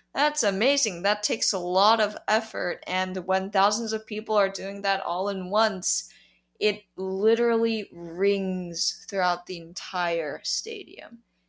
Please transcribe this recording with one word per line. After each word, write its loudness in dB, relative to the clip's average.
that's 0
amazing. 0
That 0
takes -2
a -2
lot 4
of 0
effort, -2
and -2
when 0
thousands 2
of -6
people -2
are 6
doing -8
that 0
all -2
in -4
once, 0
it 0
literally 2
rings -2
throughout 0
the -8
entire -4
stadium. -8